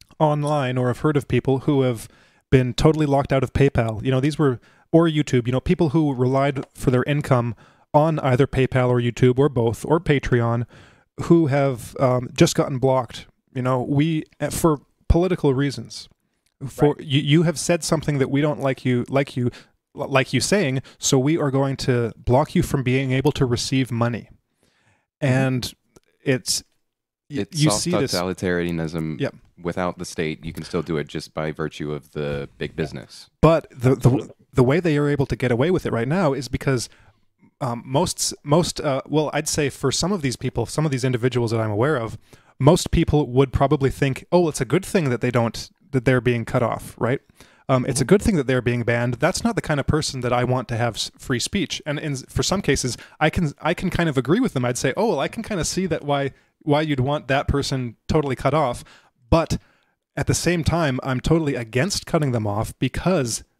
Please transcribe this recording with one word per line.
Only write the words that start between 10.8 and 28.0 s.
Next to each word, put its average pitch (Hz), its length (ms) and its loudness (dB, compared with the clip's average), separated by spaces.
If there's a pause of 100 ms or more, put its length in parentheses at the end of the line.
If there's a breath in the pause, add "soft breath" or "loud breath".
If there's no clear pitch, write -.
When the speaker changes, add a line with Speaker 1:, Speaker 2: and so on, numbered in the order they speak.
Speaker 1:
who 165 240 6
have, 135 520 -2
um, 123 340 2
just - 220 4
gotten 147 220 -2
blocked. 131 480 -2 (280)
You 127 80 -6
know, 127 200 0
we, 151 440 0 (140)
uh, 147 100 -4
for 151 320 0 (260)
political 170 460 2
reasons, 131 560 -4 (580)
for 147 260 2
Speaker 2:
Right. - 120 -10
Speaker 1:
you, 147 160 0
you 151 220 4
have 160 140 0
said 175 260 0
something 147 360 -2
that 131 100 2
we 139 120 2
don't 147 180 0
like 135 260 -2
you, 123 240 2
like 139 260 -2
you, 123 140 0 (460 loud breath)
li-, 135 120 -6
like - 260 0
you 123 80 2
saying, 139 400 0 (160 loud breath)
so - 200 0
we 143 200 2
are 143 120 0
going 135 280 0
to 120 400 0
block 135 360 2
you 175 80 4
from - 220 -2
being 127 280 0
able 135 200 2
to 139 140 2
receive 123 460 0
money. 117 380 -2 (920)
Speaker 2:
Mm-hmm. 135 120 2
Speaker 1:
And 131 400 0 (480)
it's, - 420 -2 (640)
y-, 139 120 -6
Speaker 3:
It's 147 200 -4
Speaker 1:
you 151 80 6
Speaker 3:
soft 107 140 0
Speaker 1:
see 175 80 -2
this 123 220 0